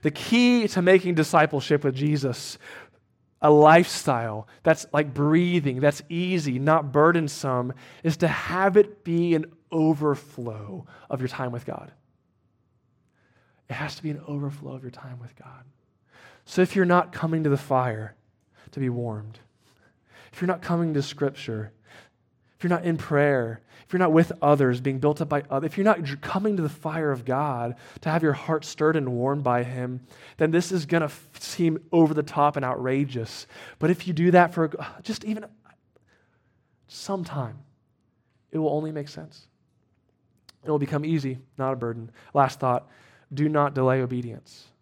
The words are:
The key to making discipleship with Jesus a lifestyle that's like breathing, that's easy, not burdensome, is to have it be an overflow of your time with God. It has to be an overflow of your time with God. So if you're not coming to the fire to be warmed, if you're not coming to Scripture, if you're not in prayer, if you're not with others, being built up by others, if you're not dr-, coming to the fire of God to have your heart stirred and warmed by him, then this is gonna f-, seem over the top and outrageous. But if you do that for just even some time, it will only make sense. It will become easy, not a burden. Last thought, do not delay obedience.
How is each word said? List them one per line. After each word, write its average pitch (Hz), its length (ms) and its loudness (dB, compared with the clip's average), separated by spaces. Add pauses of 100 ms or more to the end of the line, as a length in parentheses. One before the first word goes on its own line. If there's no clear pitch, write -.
The 156 80 0
key 240 580 2
to 185 140 -2
making 185 320 4
discipleship 151 720 2
with 135 100 0
Jesus 139 640 -4 (840)
a 151 100 6
lifestyle 151 960 6 (160)
that's 156 300 2
like 147 220 0
breathing, 151 640 2
that's 143 280 0
easy, 170 500 -2
not 151 340 0
burdensome, 143 800 0 (300)
is 160 160 -2
to 170 100 2
have 180 480 0
it 208 280 4
be 170 300 2
an 160 120 0 (240)
overflow 135 1160 -2 (220)
of 127 120 -6
your 127 80 -4
time 127 240 -6
with 120 120 -10
God. - 280 -12 (1800)
It 127 40 -10
has 143 200 -10
to - 80 -20
be 156 80 -6
an 143 160 -8
overflow 143 480 -8
of 131 80 -14
your 127 80 -14
time 123 300 -18
with 120 160 -20
God. 127 280 -20 (800)
So - 160 -2
if 180 140 2
you're 190 100 4
not 175 280 2
coming 160 320 -4
to 151 60 2
the 139 60 2
fire 127 600 -2 (560)
to - 80 -8
be 131 80 -2
warmed, 110 500 -8 (920)
if - 80 -12
you're 180 80 -2
not 180 140 -4
coming 170 320 0
to 143 80 0
Scripture, 117 680 -6 (840)
if - 80 -14
you're 175 60 0
not 170 140 0
in 165 120 0
prayer, 143 640 0 (260)
if - 60 -14
you're 185 60 0
not 175 140 4
with 165 280 4
others, 139 400 4
being 135 180 -4
built 147 220 0
up 160 80 -4
by 147 220 -2
others, 147 200 -4
if - 60 -10
you're 196 80 0
not 208 180 4
dr-, 143 180 -8
coming 202 360 -2
to 175 60 -2
the 151 60 -2
fire 156 440 -4
of 123 120 -6
God 127 520 -4 (240)
to - 80 -6
have 160 140 0
your 156 100 2
heart 151 320 -4
stirred 160 320 0
and 135 160 -2
warmed 135 320 -2
by 123 180 2
him, 127 380 -8 (380)
then 156 120 2
this 170 220 0
is 170 140 -2
gonna 165 180 0
f-, - 240 -10 (100)
seem 160 400 -2 (140)
over 160 220 6
the 151 80 0
top 147 340 0
and 139 80 -4
outrageous. 127 840 -4 (320)
But 156 120 2
if 180 160 -2
you 185 60 -4
do 165 180 4
that 175 240 6
for 160 160 0 (320)
just - 220 -10
even 214 200 -6 (1400)
some 196 360 -8
time, 135 340 -10 (920)
it - 80 -6
will 156 140 0
only 156 180 -4
make 143 180 -10
sense. - 380 -20 (1160)
It - 60 -6
will 151 80 0
become 143 260 -4
easy, 139 340 -2 (200)
not 135 160 -2
a - 20 -12
burden. 117 340 -8 (220)
Last 135 260 2
thought, 123 300 -2 (460)
do 147 140 0
not 143 260 0
delay 131 260 2
obedience. 123 680 -10 (140)